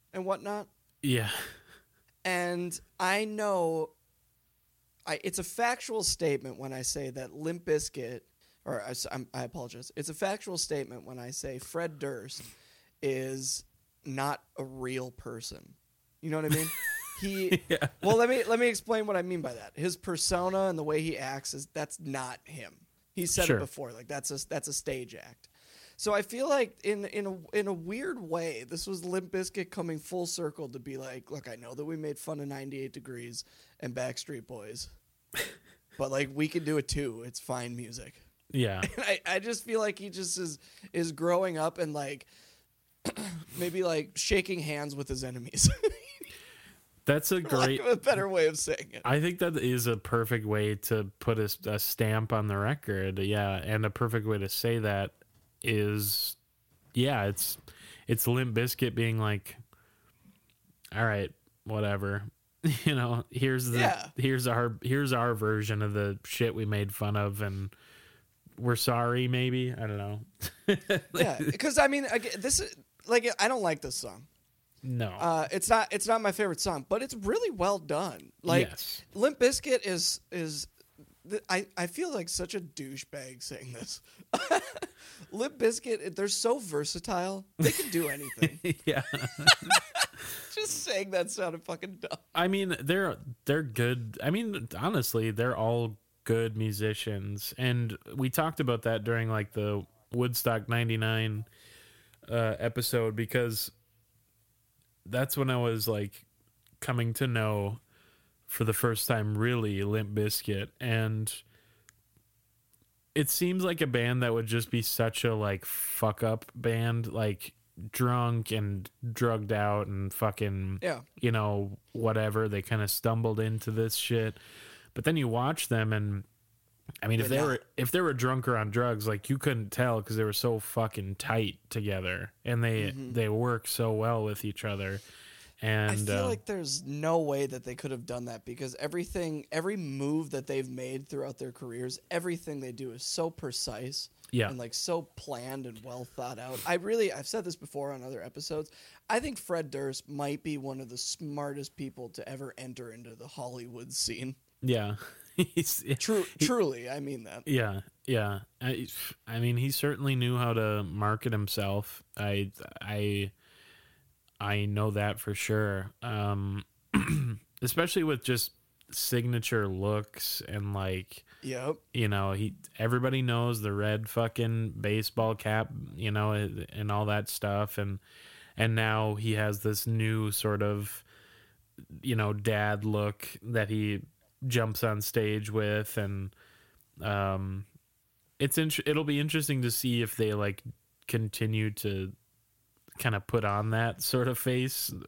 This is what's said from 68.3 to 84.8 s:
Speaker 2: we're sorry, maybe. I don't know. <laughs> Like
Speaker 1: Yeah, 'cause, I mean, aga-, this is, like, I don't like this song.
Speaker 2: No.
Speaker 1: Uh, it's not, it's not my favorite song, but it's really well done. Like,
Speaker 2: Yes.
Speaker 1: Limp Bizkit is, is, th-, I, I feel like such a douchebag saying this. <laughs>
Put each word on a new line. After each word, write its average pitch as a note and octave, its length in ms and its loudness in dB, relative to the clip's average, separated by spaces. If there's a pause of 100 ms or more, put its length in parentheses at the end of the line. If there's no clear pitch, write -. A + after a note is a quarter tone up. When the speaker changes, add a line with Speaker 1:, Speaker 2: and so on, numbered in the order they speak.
Speaker 2:
we're A#2+ 160 2
sorry, A#2+ 520 2
maybe. B2+ 460 0
I A2 140 -4
don't G#2 100 -2
know. G2+ 220 -4 (480)
<laughs> - 0 -
Like G3 340 2 (140)
Speaker 1:
Yeah, F#3+ 240 2 (180)
'cause, C#4 220 4
I C#4 80 8
mean, C#4 180 0
aga-, A#3 320 -2
this A#3+ 220 2
is, - 160 -4 (320)
like, A#3 200 4 (120)
I G3+ 80 6
don't B3 160 2
like D#3+ 180 2
this C3 140 -6
song. G#2+ 320 -10 (560)
Speaker 2:
No. A#2+ 260 0
Speaker 1:
Uh, D#3+ 420 2
it's F#3 180 0
not, A3+ 220 6
it's G#3 160 0
not A3+ 140 6
my G3+ 100 4
favorite F#3 280 0
song, D#3+ 300 -2
but A3 140 2
it's C4+ 100 -6
really C#4+ 380 0
well G3 260 2
done. D3 540 -4 (100)
Like, E3+ 280 6
Speaker 2:
Yes. - 340 -10 (100)
Speaker 1:
Limp B3+ 240 4
Bizkit B3+ 480 4
is, F3+ 360 0 (100)
is, D#3 340 -4 (640)
th-, G#3 180 -4
I, F#3+ 200 0 (100)
I F3 80 0
feel D4+ 260 -4
like F#3 180 -4
such - 260 -4
a G3 60 -4
douchebag C3+ 800 -12
saying C3 300 -10
this. - 280 -10 (320)
<laughs> - 960 -4